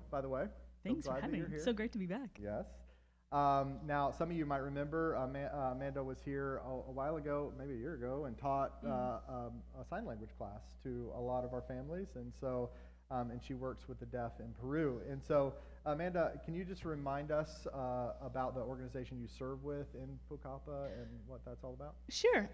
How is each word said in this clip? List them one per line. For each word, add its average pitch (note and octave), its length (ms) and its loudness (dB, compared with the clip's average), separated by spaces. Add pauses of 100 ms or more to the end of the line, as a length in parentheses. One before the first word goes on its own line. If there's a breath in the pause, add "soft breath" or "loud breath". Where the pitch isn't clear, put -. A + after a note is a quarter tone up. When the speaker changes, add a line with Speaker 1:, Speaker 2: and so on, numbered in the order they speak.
Speaker 1:
by C#3 120 0
the C3+ 80 -2
way. C3 160 2
So G#3+ 40 -2 (340)
Speaker 2:
Thanks C4+ 220 0
for C3+ 60 0
Speaker 1:
glad B2+ 60 2
that D3 80 0
Speaker 2:
having C#4+ 160 2
Speaker 1:
you're D#3 80 -2
Speaker 2:
me. D3 80 -2
Speaker 1:
here. - 60 -2
Speaker 2:
So B3 100 6
great G#3+ 180 0
to A3 80 -2
be F#3 80 0
back. G#3 340 -4
Speaker 1:
Yes. G#2+ 240 -2 (680 soft breath)
Um, C#3 540 6
now, C#3+ 240 4
some E3 220 2
of E3+ 40 2
you D#3 120 4
might C#3 160 2
remember, D3 520 2
uh, B2+ 120 2
Ma-, C#3 140 -2 (140)
uh, C3 180 2
Amanda C3+ 300 0
was C3 160 -4
here C#3 460 0
a, B2+ 40 -6
a C3 220 -4
while C3+ 260 2
ago, D3 420 0
maybe C#3 140 -4
a A#2+ 40 -2
year C3+ 160 -2
ago, C3 320 0
and B2 100 -4
taught, C#3 480 2
Speaker 2:
Mm-hmm. A#2 80 0 (400)
Speaker 1:
uh, B2 140 -2
um, A#2 160 -6 (180)
a A#2+ 60 -8
sign G3 180 -4
language A2 320 -6
class G#2 280 -6 (180)
to B2 340 -2
a B2 60 -2
lot B2 220 4
of B2 100 -2
our B2 80 0
families. C#3+ 540 -4
And A#2+ 180 -8
so, B2+ 380 0 (400 loud breath)
um, B2 180 2
and A#2+ 140 -4
she C#3 100 -4
works B2+ 340 -4
with B2 120 -6
the A#2+ 80 -6
deaf A#2 320 -2
in A#2 200 -8
Peru. C3 480 4
And C3+ 160 -4
so, C#3 300 6 (320 loud breath)
Amanda, D#3+ 580 4
can D#3+ 120 -4
you F#3 100 -2
just F3+ 200 -6
remind D3 460 0
us, D3+ 360 2
uh, B2 540 0
about B2+ 340 0
the B2+ 60 0
organization B2+ 580 -4
you A#2 80 -6
serve C3+ 360 -6
with C#3+ 300 -4
in C3 340 -8
Pucallpa C#3 600 -6
and A#2+ 200 -6 (200)
what B2 180 -10
that's A#2+ 180 -10
all B2+ 100 -6
about? C#3+ 220 -8 (140)
Speaker 2:
Sure. A4 440 8